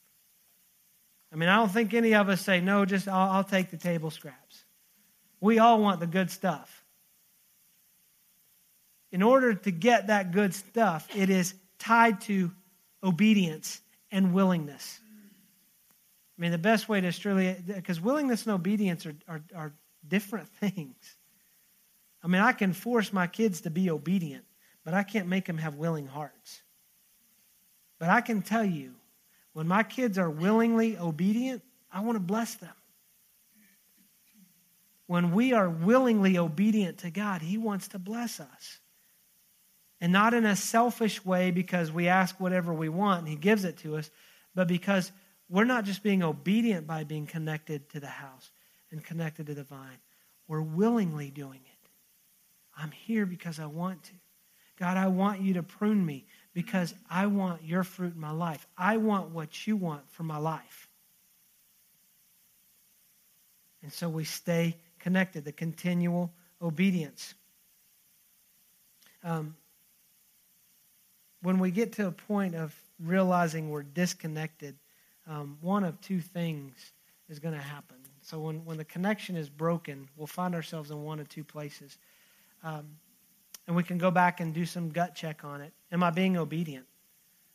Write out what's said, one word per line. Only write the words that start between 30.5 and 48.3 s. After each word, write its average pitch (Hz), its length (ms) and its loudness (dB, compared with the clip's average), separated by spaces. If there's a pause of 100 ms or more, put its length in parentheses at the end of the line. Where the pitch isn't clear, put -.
obedient, 202 640 0 (280)
I 185 100 -8
want 226 160 -2
to 208 40 -2
bless 208 340 -2
them. - 200 -20 (2250)
When 175 260 2
we 247 200 2
are 202 160 4
willingly 190 720 4
obedient 175 600 2
to 175 120 -12
God, 190 320 -4
He 185 160 -4
wants 208 300 -4
to 202 100 -14
bless 220 400 -8
us. - 400 -20 (1200)
And 175 120 4
not 214 200 6
in 233 140 4
a 202 100 4
selfish 226 680 2
way 180 260 2
because 175 420 -2
we 175 160 0
ask 185 320 2
whatever 180 320 0
we 160 160 -2
want 185 320 0
and 156 80 -8
He 156 80 -6
gives 196 280 2
it 165 140 -6
to 156 180 -8
us, 151 140 -8 (440)
but 180 140 2
because 180 440 0 (360)
we're 190 160 4
not 247 200 0
just 196 180 -6
being 196 200 2
obedient 170 640 0
by 156 180 -6
being 151 220 -8
connected 156 640 -8
to 151 100 -12
the 139 60 -16
house 131 440 -18 (420)